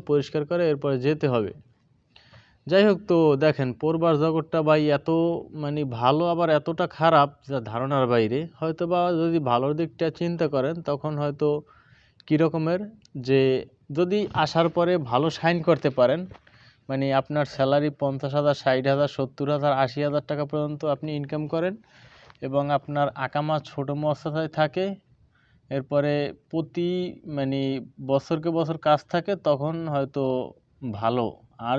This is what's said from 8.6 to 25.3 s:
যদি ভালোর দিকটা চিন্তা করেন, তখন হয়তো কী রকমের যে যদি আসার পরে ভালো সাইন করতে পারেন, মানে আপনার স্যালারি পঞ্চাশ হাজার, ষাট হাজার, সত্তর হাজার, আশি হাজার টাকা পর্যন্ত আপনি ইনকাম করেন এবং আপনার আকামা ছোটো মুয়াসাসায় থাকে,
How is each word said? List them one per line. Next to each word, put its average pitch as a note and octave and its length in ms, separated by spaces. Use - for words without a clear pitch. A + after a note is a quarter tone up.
যদি E3 260
ভালোর C3 360
দিকটা E3 360
চিন্তা E3+ 380
করেন, C#3 340
তখন D3 360
হয়তো D3 300
কী D#3 120
রকমের D#3+ 440
যে C3 200
যদি F3+ 280
আসার E3 340
পরে F3 300
ভালো C3 320
সাইন E3 320
করতে D#3 280
পারেন, C3 300
মানে C3+ 260
আপনার C#3 340
স্যালারি C#3+ 440
পঞ্চাশ C#3 440
হাজার, D3 220
ষাট C3 300
হাজার, C#3 240
সত্তর C#3 400
হাজার, D3 220
আশি C3 300
হাজার D3 240
টাকা D3 200
পর্যন্ত D3 380
আপনি D3+ 320
ইনকাম D3 320
করেন E3 260
এবং C#3 300
আপনার D3 360
আকামা D3 440
ছোটো C#3+ 340
মুয়াসাসায় D3+ 580
থাকে, D#3 320